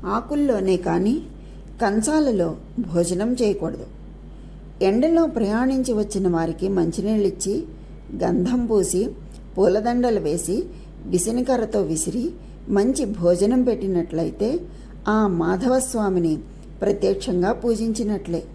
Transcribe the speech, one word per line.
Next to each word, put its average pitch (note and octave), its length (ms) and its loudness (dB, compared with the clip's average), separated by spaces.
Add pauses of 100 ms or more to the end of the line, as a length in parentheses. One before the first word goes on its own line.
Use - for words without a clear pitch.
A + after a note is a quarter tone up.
ఆకుల్లోనే A3 680 2
కానీ F3+ 460 2 (600)
కంచాలలో A3+ 760 2 (220)
భోజనం F3+ 540 0
చేయకూడదు. G#3 540 0 (1000)
ఎండలో D#4 420 4
ప్రయాణించి B3 640 0
వచ్చిన G#3 360 0
వారికి E3 400 0
మంచినీళ్ళిచ్చి, G3 960 0 (600)
గంధం F3+ 420 2
పూసి, G3+ 440 2 (480)
పూలదండలు A3 640 2
వేసి, E3+ 460 -2 (400)
విసనకర్రతో A3 760 0
విసిరి F3+ 520 -2 (360)
మంచి A#3+ 360 2
భోజనం G3 580 2
పెట్టినట్లయితే F#3+ 960 0 (480)
ఆ G#3+ 180 4
మాధవస్వామిని F#3 1120 2 (420)
ప్రత్యక్షంగా G3 720 2
పూజించినట్లే. G#3+ 880 -2 (120)